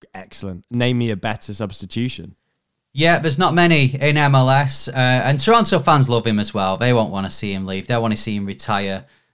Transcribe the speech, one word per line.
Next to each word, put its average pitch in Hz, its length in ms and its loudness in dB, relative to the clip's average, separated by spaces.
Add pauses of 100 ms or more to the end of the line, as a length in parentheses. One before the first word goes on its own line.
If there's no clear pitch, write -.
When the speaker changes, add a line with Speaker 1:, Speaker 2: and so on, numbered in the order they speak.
(140)
Speaker 1:
excellent. 95 560 -14
Name 123 300 0
me 120 100 -2
a 107 60 -4
better 107 400 -8
substitution. 101 800 -8 (580)
Speaker 2:
Yeah, 160 240 2
there's 147 220 -2
not 165 160 2
many 160 400 4
in 147 200 2
M 147 200 4
L 131 160 6
S, 135 360 0
uh, - 40 -8
and 127 480 2
Toronto 226 400 2
fans 143 280 4
love 117 200 0
him 107 120 2
as 104 140 -4
well. 95 240 -2
They 123 160 2
won't 110 160 2
wanna 95 220 -6
see 101 200 -6
him 95 140 -6
leave. 95 220 -8
They 123 100 -2
wanna 113 180 -2
see 107 200 -4
him 101 100 -6
retire, 98 600 -6 (280)